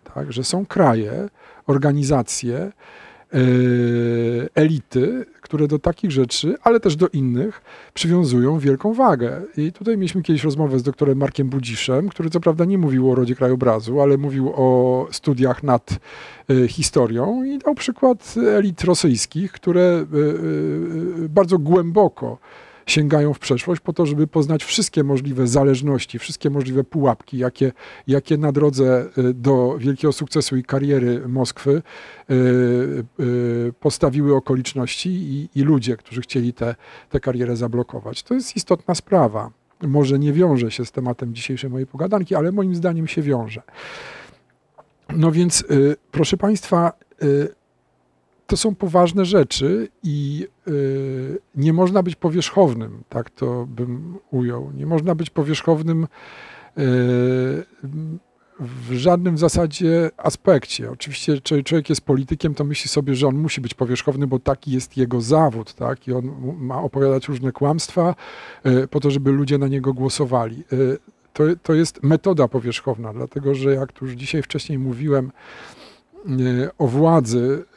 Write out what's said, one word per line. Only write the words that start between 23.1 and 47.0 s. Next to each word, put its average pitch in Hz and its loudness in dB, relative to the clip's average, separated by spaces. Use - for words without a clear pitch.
w - -8
przeszłość 156 -2
po 180 -4
to, 165 2
żeby 147 0
poznać 151 0
wszystkie - 0
możliwe 135 0
zależności, 135 2
wszystkie - -4
możliwe 131 -2
pułapki, 135 -2
jakie, 127 0
jakie 139 0
na 151 2
drodze, 131 2
e, 127 2
do 127 2
wielkiego 139 0
sukcesu 139 -4
i 127 -2
kariery 131 0
Moskwy, 135 -2
e, 135 2
e, - -
postawiły 143 2
okoliczności 131 -2
i, 151 -6
i 139 2
ludzie, 127 2
którzy - -12
chcieli 120 -2
tę, 117 -4
tę 139 -2
karierę 123 -2
zablokować. 117 -6
To - -4
jest 254 -4
istotna 180 -2
sprawa. 117 0
Może 139 2
nie 147 2
wiąże 143 2
się 123 -8
z - -12
tematem 123 -6
dzisiejszej 127 -8
mojej 131 -6
pogadanki, 190 -2
ale 165 0
moim 190 0
zdaniem 165 -2
się 156 -4
wiąże. 117 -4
No 160 4
więc, 175 0
e, 147 4
proszę 160 0
państwa, 180 0